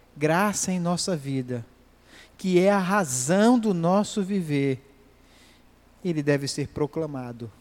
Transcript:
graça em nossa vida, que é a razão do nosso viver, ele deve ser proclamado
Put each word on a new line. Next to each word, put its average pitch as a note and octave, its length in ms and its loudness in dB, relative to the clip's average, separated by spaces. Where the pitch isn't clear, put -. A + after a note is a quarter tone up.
graça F3+ 560 0
em F#3 80 -2
nossa F3 360 -2
vida, C3 500 -6
que F3+ 200 2
é F#3+ 120 6
a G3+ 80 4
razão F#3 800 2
do A3 160 2
nosso F#3 480 0
viver, D3+ 580 0
ele D#3+ 180 -2
deve C#3+ 260 0
ser C#3 200 -6
proclamado C3 920 -8